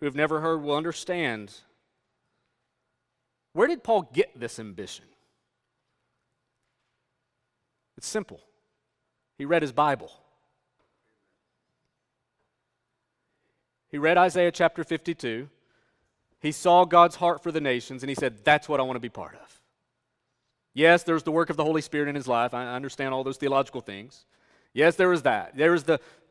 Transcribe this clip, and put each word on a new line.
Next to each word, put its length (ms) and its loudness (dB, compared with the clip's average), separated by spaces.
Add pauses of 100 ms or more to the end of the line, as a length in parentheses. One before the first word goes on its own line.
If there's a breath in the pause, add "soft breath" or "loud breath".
who 40 -6
have 100 -4
never 260 0
heard 220 -2
will 140 -2
understand. 800 -6 (2000)
Where 140 4
did 140 -4
Paul 300 0
get 260 -2
this 200 -10
ambition? 480 -14 (3000)
It's 100 -16
simple. 360 -8 (960)
He 80 -8
read 160 2
his 100 -6
Bible. 400 0 (3750)
He 80 -12
read 220 4
Isaiah 340 4
chapter 320 0
fifty-two. 640 -6 (920)
He 120 -4
saw 320 6
God's 320 6
heart 260 -2
for 80 -6
the 100 -4
nations, 420 -4
and 80 -8
he 40 -6
said, 300 -6
"That's 240 2
what 120 0
I 20 0
want 140 -4
to 40 -8
be 80 -10
part 280 -14
of." 240 -20 (1120)
Yes, 300 6
there's 180 -2
the 100 -2
work 160 0
of 80 -6
the 80 0
Holy 160 0
Spirit 280 -4
in 60 -6
his 140 -8
life. 240 0
I, 120 -8
I 100 -8
understand 400 -8
all 100 -4
those 140 -8
theological 420 -2
things. 460 -18 (480)
Yes, 220 4
there 180 2
is 80 -2
that. 340 -2
There 160 4
is 120 -2
the, 140 0 (320 soft breath)